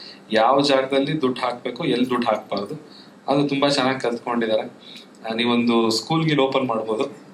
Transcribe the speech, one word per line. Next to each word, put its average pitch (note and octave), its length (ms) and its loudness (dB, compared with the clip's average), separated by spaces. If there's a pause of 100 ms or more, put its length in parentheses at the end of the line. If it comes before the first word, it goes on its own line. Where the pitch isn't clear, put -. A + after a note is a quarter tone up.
(320)
ಯಾವ A#2+ 300 4
ಜಾಗದಲ್ಲಿ C#3 600 2
ದುಡ್ಡು B2+ 200 0
ಹಾಕ್ಬೇಕು, B2 440 -4
ಎಲ್ಲಿ B2 240 0
ದುಡ್ಡು A#2 180 0
ಹಾಕ್ಬಾರ್ದು, G#2 480 -4 (520)
ಅದು D3 220 2
ತುಂಬಾ C#3 200 2
ಚೆನ್ನಾಗಿ C3 300 0
ಕಲ್ತ್ಕೊಂಡಿದ್ದಾರೆ. A#2 640 -2 (680)
ಆ, A2+ 40 -6
ನೀವೊಂದು A#2 560 2
ಸ್ಕೂಲ್ಗೆ D#3 520 0
ಓಪನ್ C3+ 260 2
ಮಾಡ್ಬೋದು A2 560 -4 (100)